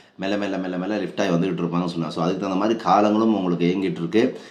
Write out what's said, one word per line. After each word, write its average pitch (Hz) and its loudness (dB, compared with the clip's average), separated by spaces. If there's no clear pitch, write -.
மெல்ல, 98 -2
மெல்ல, 98 -4
மெல்ல, 92 -6
மெல்ல 95 -4
லிஃப்ட் 95 -4
ஆகி 98 2
வந்துகிட்டு 85 0
இருப்பாங்கன்னு 87 0
சொன்னேன். 82 -4
So, 82 -4
அதுக்கு 92 0
தகுந்த 95 -2
மாதிரி 113 0
காலங்களும் 107 4
உங்களுக்கு 90 0
இயங்கிட்டு 90 0
இருக்கு. 107 0